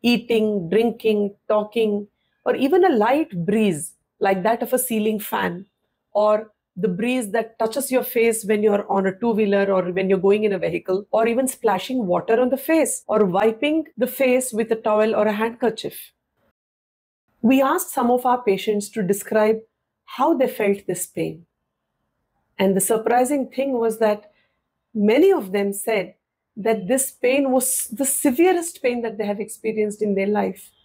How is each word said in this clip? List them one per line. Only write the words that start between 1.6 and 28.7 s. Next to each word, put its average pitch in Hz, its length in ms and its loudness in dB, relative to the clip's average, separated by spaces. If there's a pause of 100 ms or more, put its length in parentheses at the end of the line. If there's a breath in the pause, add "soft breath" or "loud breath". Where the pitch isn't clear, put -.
or 240 100 0
even 320 300 4
a 330 100 4
light 220 500 0
breeze 196 480 0 (260)
like 190 240 0
that 233 200 0
of 247 100 -4
a 254 60 2
ceiling 220 400 -2
fan, 185 460 -6 (460)
or 214 400 2 (240)
the 185 120 -2
breeze 220 440 -2
that 226 260 -4
touches 226 340 -4
your 254 120 0
face 226 420 0
when 208 160 0
you're 202 300 0
on 196 160 2
a 190 120 -4
two-wheeler 202 520 2
or 185 200 0
when 190 180 -2
you're 190 100 2
going 202 240 2
in 202 100 2
a 180 60 -4
vehicle, 185 520 -4
or 226 160 2
even 247 200 0
splashing 220 580 -2
water 180 340 0
on 254 100 2
the 262 80 -2
face 302 500 0
or 214 180 2
wiping 226 600 0 (120)
the 240 80 0
face 254 480 0
with 220 180 -2
a 220 40 0
towel 220 400 0
or 208 100 2
a 214 80 0
handkerchief. 226 760 -6 (1300)
We 262 200 4
asked 302 300 0
some 240 200 0
of 247 140 0
our 247 180 0
patients 208 460 -2
to 220 120 -6
describe 214 580 0 (460)
how 302 300 0
they 254 120 0
felt 202 380 -2
this 180 220 -6
pain. 160 380 -8 (1120)
And 196 160 2
the 190 60 2
surprising 247 680 0
thing 269 240 -4
was 226 260 -2
that 208 320 0 (600)
many 233 380 4
of 226 200 -2
them 202 220 -2
said 196 420 -4 (400)
that 208 320 -2
this 262 240 -2
pain 262 400 0
was - 360 0
the 262 180 -4
severest 339 760 0